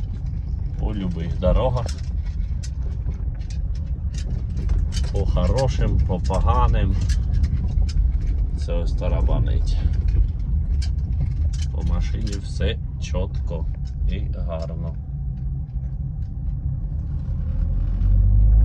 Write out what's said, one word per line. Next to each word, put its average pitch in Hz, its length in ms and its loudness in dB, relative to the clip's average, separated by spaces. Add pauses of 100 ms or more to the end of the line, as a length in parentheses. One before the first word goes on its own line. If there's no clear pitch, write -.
(800)
по 104 140 -2
любих 87 460 -4
дорогах. 117 460 2 (3250)
По - 140 0
хорошим, - 800 2
по 185 120 0
поганим. 196 800 2 (1600)
Це - 160 -2
ось 85 200 0
тарабанить. - 840 2 (1900)
По - 100 -4
машині 113 500 0 (100)
все - 360 -4 (220)
чітко - 680 -4 (460)
і - 140 -4 (220)
гарно. 82 460 -6 (3750)